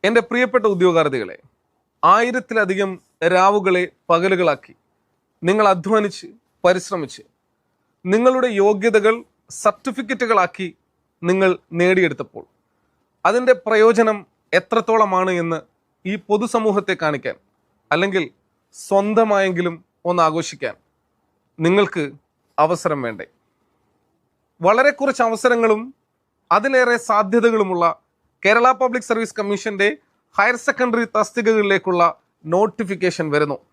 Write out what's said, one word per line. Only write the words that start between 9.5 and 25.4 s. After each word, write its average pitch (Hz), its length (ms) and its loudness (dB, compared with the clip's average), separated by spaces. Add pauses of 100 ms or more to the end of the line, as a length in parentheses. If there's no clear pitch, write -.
സർട്ടിഫിക്കറ്റുകളാക്കി 214 1040 -2 (600)
നിങ്ങൾ 190 220 2 (300)
നേടിയെടുത്തപ്പോൾ 175 640 -2 (840)
അതിൻ്റെ 247 260 2 (120)
പ്രയോജനം 220 520 4 (400)
എത്രത്തോളമാണ് 202 760 0 (100)
എന്ന് 165 160 -4 (520)
ഈ 208 40 -4 (140)
പൊതുസമൂഹത്തെ 208 720 0
കാണിക്കാൻ, 143 340 -4 (560)
അല്ലെങ്കിൽ 180 320 0 (640)
സ്വന്തമായെങ്കിലും 196 880 0 (360)
ഒന്ന് 175 180 0
ആഘോഷിക്കാൻ 151 460 -6 (920)
നിങ്ങൾക്ക് 185 400 2 (640)
അവസരം 165 400 -4
വേണ്ടേ? 104 200 -10 (1400)
വളരെ 262 320 4
കുറച്ച് 269 300 -2
അവസരങ്ങളും 226 520 0 (720)